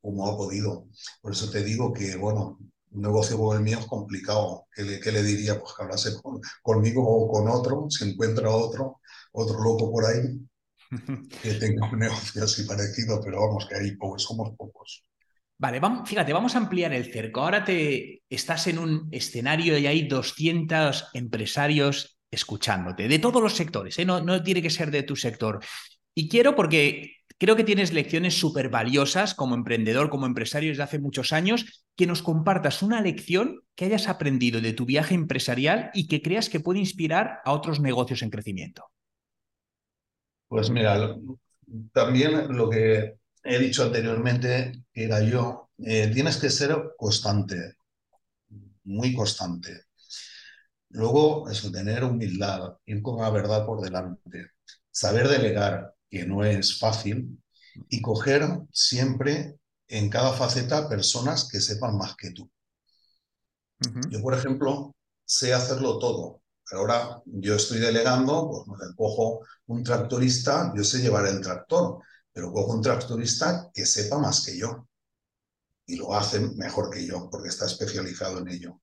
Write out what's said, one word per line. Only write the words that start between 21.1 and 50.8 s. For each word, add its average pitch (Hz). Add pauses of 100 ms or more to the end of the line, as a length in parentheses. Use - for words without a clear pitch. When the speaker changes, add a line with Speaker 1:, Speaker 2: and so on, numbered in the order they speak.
Speaker 2:
empresarios 139 (140)
escuchándote, 98
de 156
todos 240
los 214
sectores, 131
¿eh? 180
No, 180
no 180
tiene 180
que 165
ser 156
de 143
tu 143
sector. 113 (560)
Y 156
quiero, 240
porque 156 (200)
creo 214
que 220
tienes 196
lecciones 165
súper 143
valiosas 139
como 127
emprendedor, 117
como 135
empresario 127
desde 143
hace 143
muchos 139
años, 202 (100)
que 175
nos 170
compartas 160
una 220
lección 196 (140)
que 180
hayas 208
aprendido 123
de 113
tu 120
viaje 151
empresarial 143
y 165
que 151
creas 202
que 165
puede 180
inspirar 180
a 135
otros 147
negocios 123
en 110
crecimiento. 95 (1600)
Speaker 1:
Pues 110
mira, 107
lo, 107 (540)
también 139
lo 120
que 110 (220)
he 123
dicho 131
anteriormente, 123 (100)
que 113
era 110
yo, 117 (100)
eh, 110
tienes 147
que 143
ser 143 (220)
constante, 98 (1080)
muy 117
constante. 92 (1040)